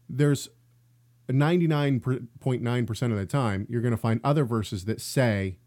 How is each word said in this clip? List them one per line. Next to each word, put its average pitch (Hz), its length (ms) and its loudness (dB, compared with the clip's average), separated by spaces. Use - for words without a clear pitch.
there's 143 400 0
ninety-nine 147 720 2
point 127 220 -2
nine 120 240 0
percent 113 260 -2
of 107 60 0
the 98 80 -4
time, 107 420 -2
you're 120 140 -2
gonna 117 160 0
find 113 260 0
other 147 200 2
verses 107 420 -4
that 110 140 -4
say 101 680 0